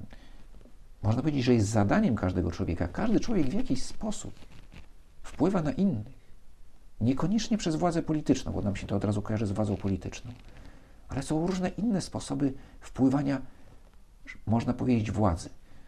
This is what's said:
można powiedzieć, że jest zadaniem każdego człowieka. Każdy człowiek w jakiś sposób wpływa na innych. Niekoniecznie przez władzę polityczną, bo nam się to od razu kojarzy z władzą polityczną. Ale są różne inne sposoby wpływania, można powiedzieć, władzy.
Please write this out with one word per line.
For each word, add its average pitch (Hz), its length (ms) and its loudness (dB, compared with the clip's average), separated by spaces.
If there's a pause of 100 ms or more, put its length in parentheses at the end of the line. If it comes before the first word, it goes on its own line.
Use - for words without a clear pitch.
(1040)
można 113 180 4
powiedzieć, 143 220 2
że 123 100 6
jest 107 140 6
zadaniem 110 480 4
każdego 90 360 2
człowieka. 85 360 -2
Każdy 208 320 2
człowiek - 280 4
w - 60 0
jakiś 262 300 2
sposób - 500 -4 (920)
wpływa 185 380 2
na 147 100 0
innych. 135 480 0 (840)
Niekoniecznie 170 560 2
przez 165 180 0
władzę 165 280 2
polityczną, 151 480 0
bo 92 100 -2
nam 98 140 0
się - 120 -6
to 101 80 0
od 98 80 0
razu 104 180 2
kojarzy 107 240 -2
z 98 60 0
władzą 101 240 0
polityczną. 95 560 -4 (800)
Ale 135 140 -4
są 156 240 0
różne 185 220 0
inne 190 320 0
sposoby 139 520 -2 (260)
wpływania, 135 640 2 (1040)
można 117 260 2
powiedzieć, 117 380 2
władzy. 90 380 0 (380)